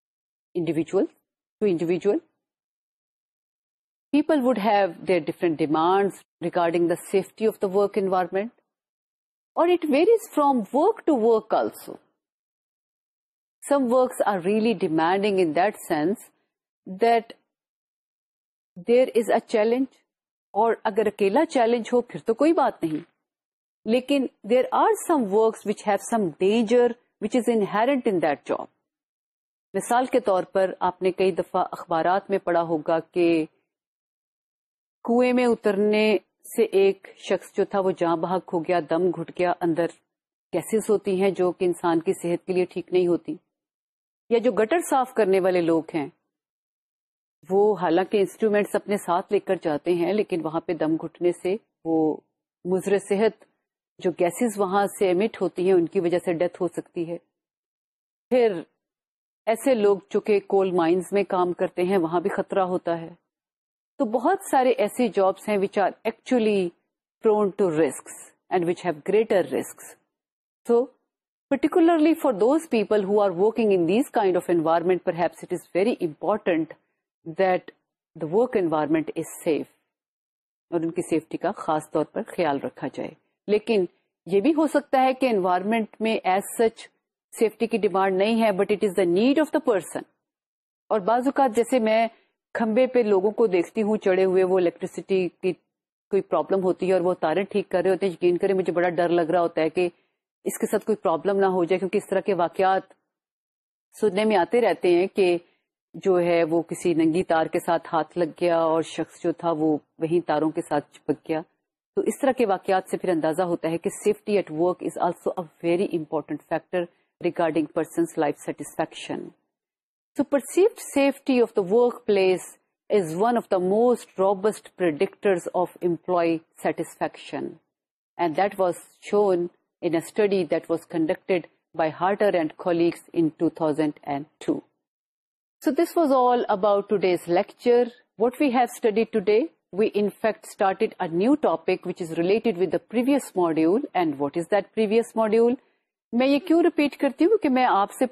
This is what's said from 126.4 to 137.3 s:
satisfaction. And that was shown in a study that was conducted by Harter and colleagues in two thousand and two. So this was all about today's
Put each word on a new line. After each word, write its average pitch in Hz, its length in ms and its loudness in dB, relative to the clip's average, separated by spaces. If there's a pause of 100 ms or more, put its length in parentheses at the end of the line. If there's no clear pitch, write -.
satisfaction. - 800 -6 (720)
And 165 180 -2
that 202 220 0
was 180 260 0 (240)
shown 190 400 2 (340)
in 170 180 0
a - 100 -10
study 196 420 0
that 165 160 -4
was 165 160 -4
conducted 170 640 -4 (260)
by 160 140 -2 (140)
Harter 202 280 0 (120)
and 156 140 -6 (100)
colleagues 170 460 0
in 160 200 0 (100)
two 160 80 2 (120)
thousand 151 420 -2
and 143 340 -8
two. - 180 -4 (1080)
So 277 200 -2
this - 140 -2
was 277 240 2
all 247 260 2 (120)
about 202 300 2
today's 180 400 0 (120)